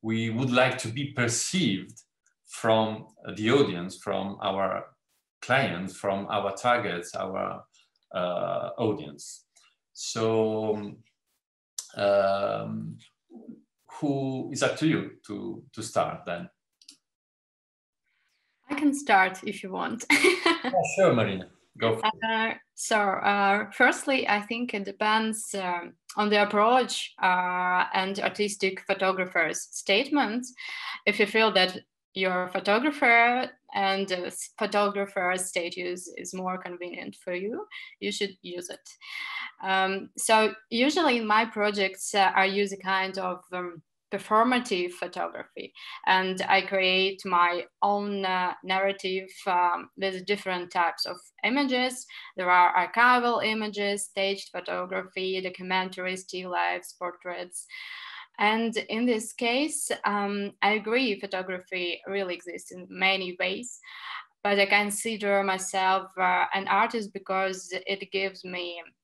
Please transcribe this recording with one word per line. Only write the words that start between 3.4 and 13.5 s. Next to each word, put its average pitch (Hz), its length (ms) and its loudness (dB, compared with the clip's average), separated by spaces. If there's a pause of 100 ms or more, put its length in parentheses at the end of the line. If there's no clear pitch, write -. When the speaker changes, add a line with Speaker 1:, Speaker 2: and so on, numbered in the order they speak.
Speaker 1:
audience, 92 480 2
from 98 440 -4
our 98 440 -2 (560)
clients, 98 540 0
from 101 340 -2
our 101 240 -2
targets, 98 640 0
our, 95 480 -6 (500)
uh, 90 640 -2
audience. 76 680 -4 (480)
So, 110 1000 0 (1040)
um, 98 1000 0 (1000)